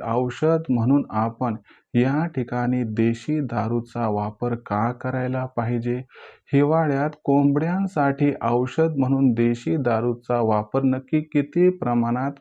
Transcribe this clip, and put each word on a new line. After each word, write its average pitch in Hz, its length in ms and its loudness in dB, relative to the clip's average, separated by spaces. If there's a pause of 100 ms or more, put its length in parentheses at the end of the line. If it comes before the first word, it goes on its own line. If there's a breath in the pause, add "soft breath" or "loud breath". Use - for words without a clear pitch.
औषध 127 640 0
म्हणून 127 400 2
आपण 113 460 -2 (380 soft breath)
या 135 320 2
ठिकाणी 123 580 -2
देशी 113 560 0
दारूचा 117 680 -2
वापर 104 480 -2
का 120 360 -2
करायला 127 540 -4
पाहिजे? 120 520 -2 (560 loud breath)
हिवाळ्यात 147 560 2 (140)
कोंबड्यांसाठी 143 1160 2
औषध 127 560 0
म्हणून 135 360 2
देशी 120 440 0
दारूचा 120 640 0
वापर 110 420 0
नक्की 131 380 0
किती 156 480 0
प्रमाणात 120 720 0